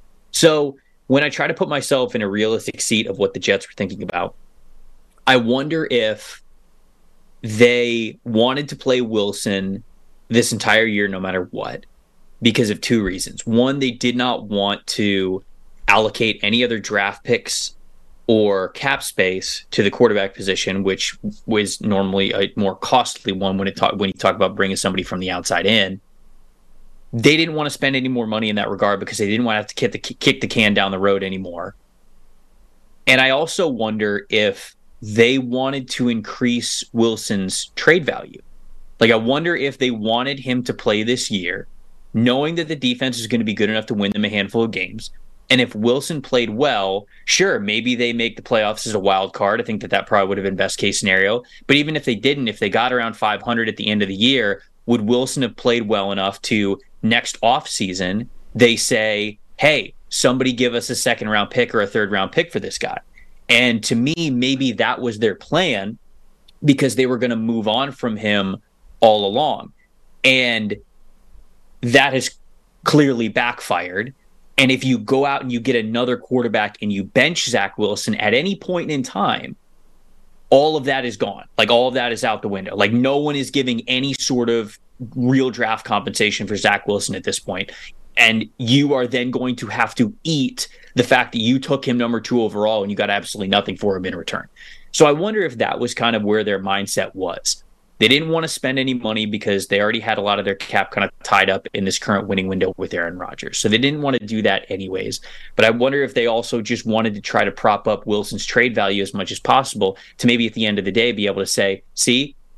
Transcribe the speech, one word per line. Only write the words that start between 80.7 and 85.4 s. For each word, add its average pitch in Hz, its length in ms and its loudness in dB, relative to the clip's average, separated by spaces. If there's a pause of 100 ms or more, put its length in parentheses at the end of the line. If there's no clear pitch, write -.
of 135 100 -4
that 135 200 -2
is 113 100 -6
gone. 101 300 -6 (120)
Like, 110 120 4
all 120 180 6
of 123 60 -2
that 123 180 0
is 110 120 -4
out 107 180 -2
the 110 80 -6
window. 98 260 -6
Like, 104 160 4
no 131 260 2
one 147 180 0
is 135 160 -4
giving 123 360 0
any 131 260 -2
sort 123 360 0
of 113 300 -2 (360)
real 127 360 2